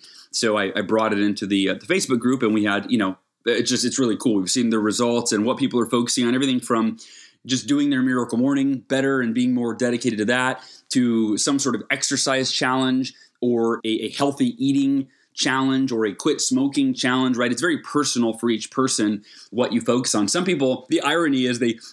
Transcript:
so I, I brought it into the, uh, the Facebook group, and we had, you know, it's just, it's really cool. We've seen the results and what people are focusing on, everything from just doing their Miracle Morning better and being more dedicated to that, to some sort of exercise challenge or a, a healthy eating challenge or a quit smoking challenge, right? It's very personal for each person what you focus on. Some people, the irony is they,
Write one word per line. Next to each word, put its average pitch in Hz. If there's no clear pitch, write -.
so 107
I, 95
I 107
brought 110
it 101
into 104
the, 98
uh, 95
the 101
Facebook 156
group, 123
and 107
we 107
had, 101
you 123
know, 95
it's 120
just, 123
it's 123
really 113
cool. 113
We've 92
seen 120
the 113
results 117
and 107
what 123
people 123
are 113
focusing 120
on, 120
everything 131
from 113
just 123
doing 143
their 131
Miracle 127
Morning 135
better 135
and 113
being 123
more 120
dedicated 120
to 107
that, 127
to 113
some 143
sort 127
of 101
exercise 135
challenge 131
or 117
a, -
a 110
healthy 135
eating 139
challenge 135
or 110
a 101
quit -
smoking 135
challenge, 127
right? 123
It's 123
very 160
personal 120
for 120
each 113
person 110
what 107
you 117
focus 123
on. 104
Some 175
people, 139
the 160
irony 143
is 120
they, 117